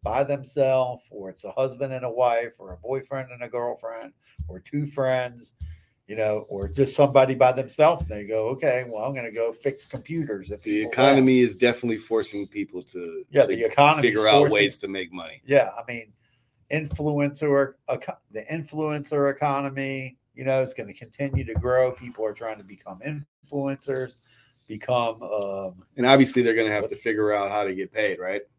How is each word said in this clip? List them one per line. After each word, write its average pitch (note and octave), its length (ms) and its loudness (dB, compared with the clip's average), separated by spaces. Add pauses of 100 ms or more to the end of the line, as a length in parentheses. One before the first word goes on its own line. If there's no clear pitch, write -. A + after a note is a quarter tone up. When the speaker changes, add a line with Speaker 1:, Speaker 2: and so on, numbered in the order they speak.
Speaker 1:
by A#2+ 220 0
themselves, C3 840 -2
or G2 200 -14
it's - 140 -20
a G2 80 -12
husband C3 400 -4
and B2+ 120 -8
a B2 60 -4
wife, A#2+ 480 0
or F#2+ 140 -16
a F2+ 60 -14
boyfriend C3 520 -8
and B2 140 -14
a A#2+ 40 -14
girlfriend, A#2 640 -8 (360)
or - 100 -14
two D3 280 -6
friends, B2+ 640 -4 (560)
you G2+ 80 -10
know, G#2+ 320 -2
or G2 200 -6
just C3+ 280 0
somebody C3+ 400 6
by B2+ 160 6
themselves. C#3+ 500 2
And - 80 -6
they G#2 140 -8
go, A2 260 -2
"Okay, C3 380 0
well, A2 160 -6
I'm C#3 100 -4
gonna A#2+ 180 -8
go A2+ 200 -2
fix - 340 -6
computers B2+ 680 -8
at G#2 100 -12
Speaker 2:
The G#2+ 160 -2
Speaker 1:
people's A2 140 -4
Speaker 2:
economy C3 480 6
Speaker 1:
house." A#2+ 100 4
Speaker 2:
is G2+ 60 -12
definitely A#2 420 0
forcing G#2 500 -4
people G2 360 -8
to, F2 460 -12
Speaker 1:
Yeah, C#3+ 120 4
Speaker 2:
to A2 60 4
Speaker 1:
the A2+ 160 -2
economy C#3+ 440 4
is G#2+ 60 2
Speaker 2:
figure G#2+ 140 2
out G#2+ 120 8
Speaker 1:
forcing C#3+ 140 4
Speaker 2:
ways G#2 240 2
to G2+ 100 -10
make F#2 240 -8
money. E2 320 -14
Speaker 1:
Yeah, B2 320 4
I A#2 140 -12
mean, A2+ 220 -12 (580)
influencer D3 1040 0 (180)
eco-, - 260 -8 (120)
the G#2+ 140 -12
influencer D3+ 880 -4
economy, C3+ 840 -4 (180)
you C3 100 -14
know, C3 180 2
is B2+ 120 -4
gonna G2+ 200 -12
continue C3+ 500 -4
to A2+ 100 -8
grow. B2+ 360 2
People B2 340 -10
are G#2+ 100 -4
trying A2 240 -10
to G2+ 60 -20
become F#2+ 360 -18
influencers, C#3 1160 -8 (520)
become, A#2 560 -2
um, G2 600 -6 (120)
Speaker 2:
And B2 100 2
obviously, C3 360 6
they're A2+ 120 4
gonna A2 160 2
have G#2 140 0
Speaker 1:
what A2 60 -6
Speaker 2:
to G2+ 60 -8
figure G#2+ 360 0
out G2+ 180 0
how G#2 140 0
to F#2+ 100 -4
get F#2 180 -8
paid, G2+ 280 -2
right? F#2+ 220 -6 (160)